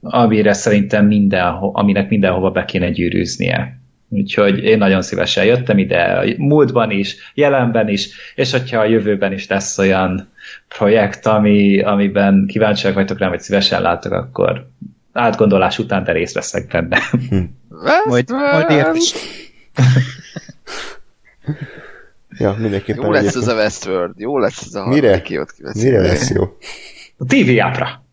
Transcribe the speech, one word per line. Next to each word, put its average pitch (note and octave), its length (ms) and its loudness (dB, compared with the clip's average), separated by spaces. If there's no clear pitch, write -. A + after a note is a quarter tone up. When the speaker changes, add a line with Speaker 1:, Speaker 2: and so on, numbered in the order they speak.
Speaker 1:
amire G#2+ 500 2
szerintem G#2 540 2
mindenho-, G2 680 2
aminek G2+ 340 2
mindenhova F#2 420 0
be F2 140 -2
kéne F2+ 260 -4
gyűrűznie. F2 920 -4
Úgyhogy G2 560 0
én A2 140 4
nagyon F#2+ 240 2
szívesen F2+ 420 -2
jöttem A#2+ 340 2
ide, F2 240 0
a F2+ 220 0
múltban B2 540 2
is, G2 440 -6
jelenben B2 540 2
is, - 460 -6
és C3 180 -2
hogyha B2+ 280 -2
a G#2+ 40 4
jövőben G#2 480 0
is G2 140 -10
lesz - 320 -4
olyan F#2+ 500 0
projekt, G#2 580 0
ami, G#2 540 4
amiben G2+ 680 2
kíváncsiak G#2 460 0
vagytok G2 240 -2
rám, F#2+ 120 -2
vagy F2 100 -6
szívesen G2 420 -2
látok, F2 300 -2
akkor - 540 -4
átgondolás G2+ 680 2
után, G2 260 -4
de F2 80 -2
részt E2 220 -2
veszek - 320 -6
benne. E2+ 380 -2
<laughs> - 60 -10
Speaker 2:
Hm. A#2 80 0
Speaker 3:
Lesz F#4+ 220 2
Speaker 4:
Majd, - 240 0
majd C#4+ 360 0
Speaker 3:
velem. D4+ 120 2
Speaker 4:
ért D#4+ 180 0
is. E4+ 160 0
Speaker 2:
Ja, G2+ 200 0
mindenképpen G#2+ 460 -4
Speaker 3:
Jó G#2 60 0
lesz G#2 100 2
Speaker 2:
egyébként. G#2 240 -2
Speaker 3:
ez A2 80 0
a - 20 0
Westworld, F#2+ 600 -2
jó B2 220 -4
lesz G2+ 280 -2
ez C3 80 -18
a G2 120 -8
Speaker 2:
Mire? C#3 200 2
Speaker 3:
harmadik F#2 240 2
évad D#2 220 -6
kiveszélő. G#2+ 380 -4
Speaker 2:
Mire G#2+ 180 4
lesz E2+ 220 0
jó? - 120 0
Speaker 1:
A C3 80 -8
T B2+ 60 0
V A3+ 160 4
appra. - 440 -4